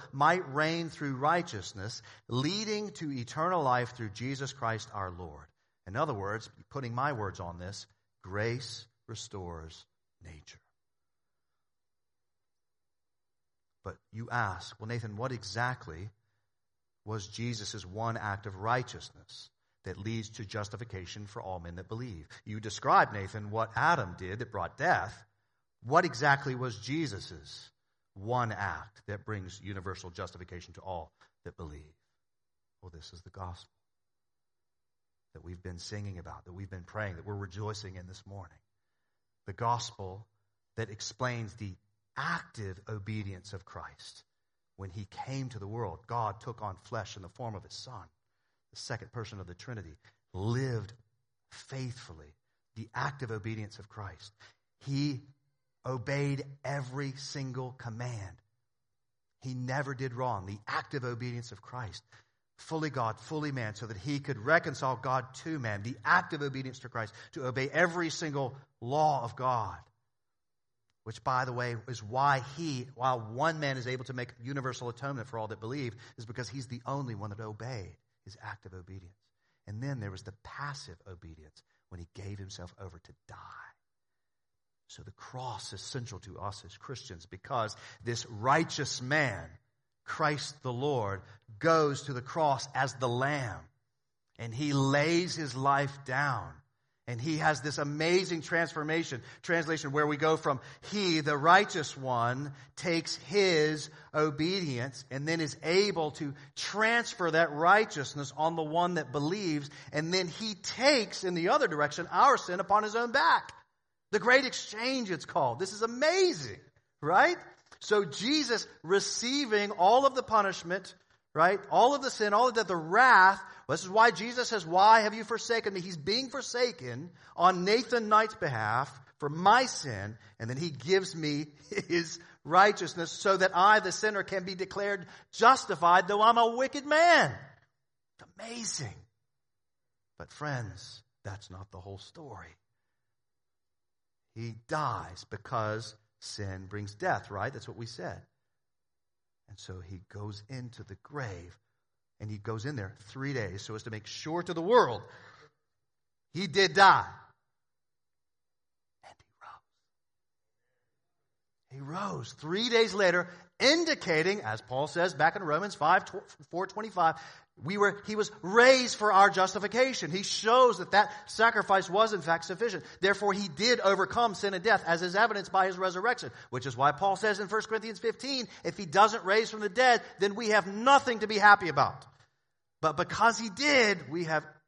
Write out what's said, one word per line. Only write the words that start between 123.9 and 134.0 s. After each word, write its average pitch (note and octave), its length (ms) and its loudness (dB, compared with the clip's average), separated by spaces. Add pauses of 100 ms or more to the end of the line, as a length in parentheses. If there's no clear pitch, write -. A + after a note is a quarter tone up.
Jesus A#3 360 -4
says, G3 180 -2
"Why G3+ 360 8
have G#3 120 0
you A3 100 -8
forsaken A3 500 -2
me?" F#3 80 -6
He's F3 160 -10
being G#3+ 320 -4
forsaken G3+ 800 -4 (260)
on F3+ 300 4
Nathan A3 440 2
Knight's G#3+ 260 4
behalf A#2+ 540 0 (280)
for D3 100 -4
my G3 380 6
sin, A2+ 520 -6 (220)
and A2+ 100 -6
then B2+ 80 -4
he E3 120 -4
gives D#3+ 460 0
me D3+ 320 -2 (220)
<laughs> G3+ 180 -6
his E3+ 320 -2 (240)
righteousness F3 680 4
so G3 240 2
that F#3 200 4
I, G#3 240 8
the F#3+ 120 -2
sinner, G#3 320 -2